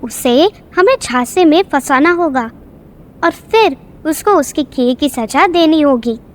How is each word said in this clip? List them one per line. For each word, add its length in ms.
उसे 480
हमें 260
झांसे 420
में 180
फंसाना 480
होगा 400
और 60
फिर 460
उसको 240
उसके 320
किए 320
की 140
सजा 380
देनी 340
होगी। 380